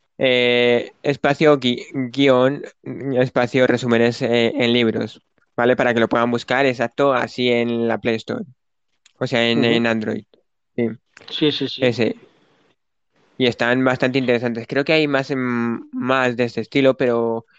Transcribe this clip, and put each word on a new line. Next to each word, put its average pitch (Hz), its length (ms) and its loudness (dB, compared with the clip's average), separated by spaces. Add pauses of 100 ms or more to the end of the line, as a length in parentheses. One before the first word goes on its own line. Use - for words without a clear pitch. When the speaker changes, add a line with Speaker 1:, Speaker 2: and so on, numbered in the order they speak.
(200)
Speaker 1:
eh, 123 720 2 (100)
espacio 143 580 2
gui-, 123 340 -2
guión, 131 680 2 (500)
espacio 127 520 2
resúmenes, 120 560 2
eh, 117 340 0
en 120 180 0
libros, 113 480 -2 (360)
¿vale? 123 180 2
Para 123 200 0
que 117 60 2
lo 113 60 2
puedan 120 220 0
buscar, 127 380 0
exacto, 127 460 0
así 123 360 -2
en 117 380 0
la 113 120 -2
Play 117 160 -2
Store. 117 280 -8 (760)
O 131 80 -4
sea, 117 240 0
en, 117 140 2
Speaker 2:
Ujú. 117 100 2
Speaker 1:
en 117 140 2
Android. 110 360 -4 (520)
Sí. 117 120 -2 (440)
Speaker 2:
Sí, 147 200 0
sí, 139 160 -4
sí. - 160 -6
Speaker 1:
Ese. 117 320 0 (1200)
Y 127 100 2
están 120 360 0
bastante 127 360 0
interesantes. 120 480 -2
Creo 139 180 -4
que 165 80 0
hay 156 140 2
más, 139 240 -2
em, 120 600 -4
más 127 440 0
de 123 60 0
este 117 180 -4
estilo, 131 340 2
pero 117 500 -2 (140)